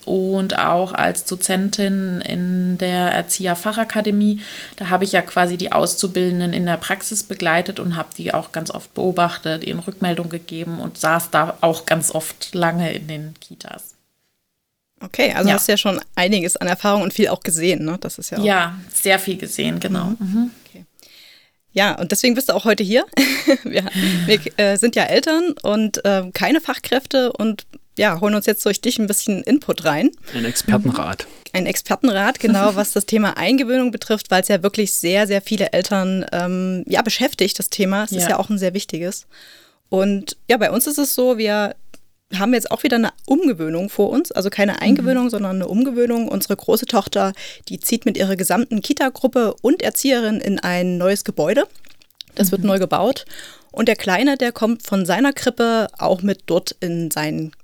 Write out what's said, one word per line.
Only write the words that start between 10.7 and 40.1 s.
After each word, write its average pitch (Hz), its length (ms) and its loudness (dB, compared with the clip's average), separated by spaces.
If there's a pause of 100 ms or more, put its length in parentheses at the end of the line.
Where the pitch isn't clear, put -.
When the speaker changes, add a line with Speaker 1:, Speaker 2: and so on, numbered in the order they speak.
Speaker 1:
und - 200 -10
saß 165 320 0
da 160 300 0
auch 165 260 0
ganz 165 240 0
oft - 420 -6
lange 170 400 0
in 156 140 -8
den 156 320 -10
Kitas. - 560 -18 (1080)
Speaker 2:
Okay, - 340 -2
also 190 140 4
Speaker 1:
Ja. 196 60 4
Speaker 2:
hast - 120 0
du 214 60 4
ja 208 40 2
schon 196 220 0 (160)
einiges 180 420 2
an 180 100 -4
Erfahrung 202 340 2
und 190 120 -2
viel 208 140 4
auch - 140 -2
gesehen, 165 440 0
ne? 160 140 -2
Das - 180 -10
ist - 140 -12
ja - 80 -8
auch 202 40 0
Speaker 1:
Ja, 185 320 2 (180)
sehr 190 260 2
viel 190 180 -4
gesehen, 160 420 -2
genau. 180 260 -2
Speaker 2:
Mhm. 196 140 -2
Speaker 1:
Mhm. 226 320 0 (160)
Speaker 2:
Okay. 180 180 -20 (880)
Ja, 196 260 2
und 180 120 -4
deswegen 240 240 2
bist 262 140 -2
du - 40 2
auch 196 120 0
heute 214 180 4
hier. 226 280 2
<laughs> 269 520 2
Wir, - 220 -2 (400)
wir, 208 140 4 (180)
äh, 202 200 4
sind 233 180 2
ja 208 80 2
Eltern 320 580 2
und, 214 420 0
äh, 196 200 2 (100)
keine 285 280 2
Fachkräfte 254 720 0
und, 214 340 -4 (300)
ja, 208 240 2
holen 208 120 2
uns 208 140 -2
jetzt 208 180 2
durch 202 160 0
dich - 160 -2
ein 220 100 2
bisschen 202 360 -2
Input - 420 0
rein. 160 240 2 (240)
Speaker 3:
Ein 117 120 -2
Expertenrat. 135 800 0 (260)
Speaker 2:
Ein 185 140 0
Expertenrat, 208 720 0
genau, 208 320 4
Speaker 1:
<laughs> 190 40 -2
Speaker 2:
was 202 180 0
das 202 120 0
Thema 214 320 2
Eingewöhnung 247 540 2
betrifft, 214 400 -4
weil 185 100 4
es - 60 -2
ja 190 160 2
wirklich 202 300 0
sehr, 190 340 2
sehr 196 140 0
viele 196 320 -2
Eltern, 185 580 0
ähm, 185 560 -2
ja, 202 160 2
beschäftigt, 220 560 0
das 190 100 -6
Thema. 196 360 0
Es 214 80 -6
ist 180 100 0
Speaker 1:
Ja. 170 80 2
Speaker 2:
ja 185 80 2
auch 190 100 -4
ein 208 80 0
sehr 185 160 -2
wichtiges. 180 540 -6 (640)
Und 196 480 0 (120)